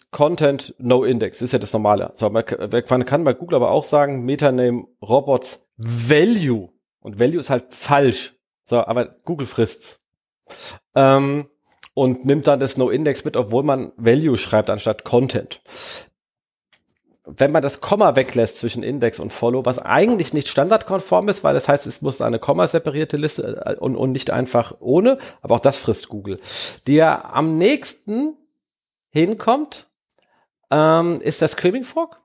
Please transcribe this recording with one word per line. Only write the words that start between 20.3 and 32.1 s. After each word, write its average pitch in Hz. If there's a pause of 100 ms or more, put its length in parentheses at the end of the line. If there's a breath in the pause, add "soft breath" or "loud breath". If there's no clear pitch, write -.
nicht 147
standardkonform 185
ist, -
weil 143
das 139
heißt, 143
es -
muss 139
eine 117
kommaseparierte 156
Liste, 147
äh, -
und, 127
und 131
nicht 127
einfach 127
ohne, 208 (240 loud breath)
aber -
auch 113
das -
frisst -
Google. 98 (460 loud breath)
Der 151
am 160
nächsten 254 (760)
hinkommt, 226 (800)
ähm, 160
ist -
der 160
Screaming 214
Frog. 330